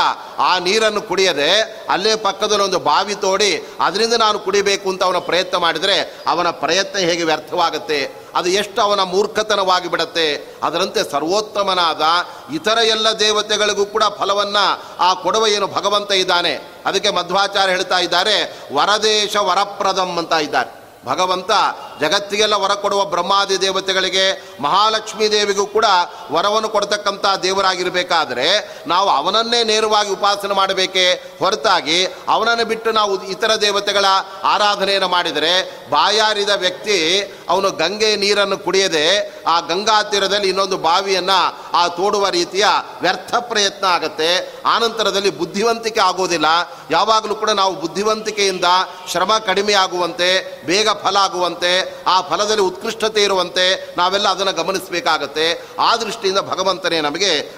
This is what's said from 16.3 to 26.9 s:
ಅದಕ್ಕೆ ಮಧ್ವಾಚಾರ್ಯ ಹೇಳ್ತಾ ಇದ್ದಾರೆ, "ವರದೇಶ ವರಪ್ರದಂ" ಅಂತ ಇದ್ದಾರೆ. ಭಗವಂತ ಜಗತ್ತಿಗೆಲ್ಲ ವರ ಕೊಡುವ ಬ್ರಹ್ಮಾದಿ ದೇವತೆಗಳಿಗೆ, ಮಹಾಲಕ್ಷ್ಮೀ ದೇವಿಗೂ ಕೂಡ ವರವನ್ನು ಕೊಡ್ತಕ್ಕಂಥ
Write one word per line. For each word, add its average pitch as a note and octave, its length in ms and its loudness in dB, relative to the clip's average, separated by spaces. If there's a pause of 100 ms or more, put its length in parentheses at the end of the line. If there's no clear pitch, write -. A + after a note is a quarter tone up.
ಅದಕ್ಕೆ F#3+ 240 0
ಮಧ್ವಾಚಾರ್ಯ G3 640 0
ಹೇಳ್ತಾ F#3 260 0
ಇದ್ದಾರೆ, F3+ 600 0 (140)
"ವರದೇಶ G#3 640 2
ವರಪ್ರದಂ" F#3+ 840 0
ಅಂತ E3 160 -2
ಇದ್ದಾರೆ. C#3+ 460 0 (260)
ಭಗವಂತ F3+ 460 0 (500)
ಜಗತ್ತಿಗೆಲ್ಲ G3+ 520 0
ವರ G3 180 2
ಕೊಡುವ G3+ 340 0
ಬ್ರಹ್ಮಾದಿ F#3+ 560 0
ದೇವತೆಗಳಿಗೆ, F#3+ 1000 0
ಮಹಾಲಕ್ಷ್ಮೀ G#3+ 680 0
ದೇವಿಗೂ G3+ 360 0
ಕೂಡ A3 200 0 (460)
ವರವನ್ನು G#3 380 0
ಕೊಡ್ತಕ್ಕಂಥ G3+ 560 -2 (180)